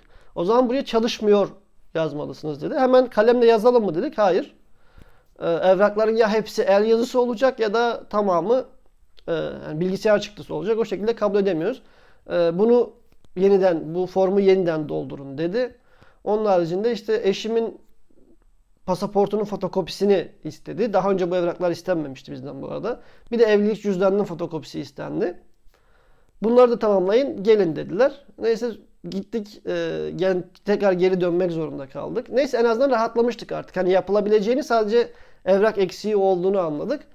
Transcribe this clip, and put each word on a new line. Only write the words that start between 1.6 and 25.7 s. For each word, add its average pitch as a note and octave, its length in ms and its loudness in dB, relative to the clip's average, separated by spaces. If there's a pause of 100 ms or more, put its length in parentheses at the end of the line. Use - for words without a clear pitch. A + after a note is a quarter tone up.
yazmalısınız." D3 680 -6
dedi. F#3+ 120 -6
"Hemen B3+ 320 4
kalemle A#3+ 400 4
yazalım A3+ 380 6
mı?" F3 100 -2
dedik. G#3 240 -4
"Hayır." G#3 360 0 (840)
Ee, E3 80 -4
evrakların G#3 680 2
ya A3 160 2
hepsi G#3+ 300 -2
el G3 220 4
yazısı A#3 360 0
olacak B3 400 0
ya G#3+ 140 -2
da A#3 360 -2
tamamı, G#3 540 0 (640)
e, E3+ 40 -4
yani D3+ 480 -8
bilgisayar G3 400 0
çıktısı - 340 -12
olacak. G3 240 -2
O A3+ 60 0
şekilde G#3 300 -4
kabul G#3 240 -2
edemiyoruz. G3 440 -2 (480)
Ee, E3+ 280 0
bunu A#3 320 4 (460)
yeniden, F3+ 580 2
bu F3+ 120 -4
formu F#3+ 340 0
yeniden E3+ 480 2
doldurun C#3+ 500 -10
dedi. A3 380 -4 (480)
Onun G#3+ 200 -2
haricinde F#3+ 480 0
işte G#3+ 320 -4
eşimin G#3+ 560 -2 (1080)
pasaportunun G3+ 580 -2
fotokopisini F#3+ 840 -2 (160)
istedi. D#3 480 -6
Daha F#3+ 180 2
önce F#3 200 0
bu F#3 60 -2
evraklar F3 340 -2
istenmemişti D#3 600 -6
bizden C#3 300 -14
bu - 80 -12
arada. E3 300 -8 (320)
Bir A#3 60 0
de A#3 60 6
evlilik G#3 380 4
cüzdanının G3 420 2
fotokopisi D#3+ 560 -10
istendi. D#3 600 -8 (1040)